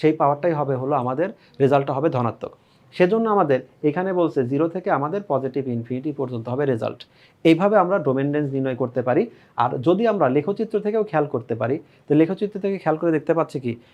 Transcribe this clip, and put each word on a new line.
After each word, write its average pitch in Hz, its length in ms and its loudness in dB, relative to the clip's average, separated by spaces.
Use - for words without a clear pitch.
সেই 156 120 4
পাওয়ারটাই 151 400 2
হবে 143 220 -2
হলো 131 220 -2
আমাদের, 131 320 -2
রেজাল্টটা 139 320 4
হবে 135 160 0
ধনাত্মক। 123 440 -4
সেজন্য 220 380 2
আমাদের 151 300 2
এখানে 180 300 0
বলছে 165 320 0
জিরো 143 240 0
থেকে 180 220 -4
আমাদের 156 380 -2
পজিটিভ 131 400 -2
ইনফিনিটি 127 440 -6
পর্যন্ত 123 360 -6
হবে 135 180 -2
রেজাল্ট। 113 340 -4
এইভাবে 180 340 6
আমরা 185 200 2
ডোমেন 139 360 0
রেঞ্জ 147 180 -2
নির্ণয় 135 220 -2
করতে 123 280 -4
পারি। 139 240 2
আর 123 220 2
যদি 185 280 2
আমরা 185 220 2
লেখচিত্র 202 520 -2
থেকেও 208 240 -2
খেয়াল 156 220 0
করতে 120 280 -6
পারি, 120 240 -2
তো 147 60 2
লেখচিত্র 185 460 2
থেকে 196 180 -2
খেয়াল 156 180 0
করে 170 160 0
দেখতে 156 220 0
পাচ্ছি 151 260 -2
কি, 117 160 -4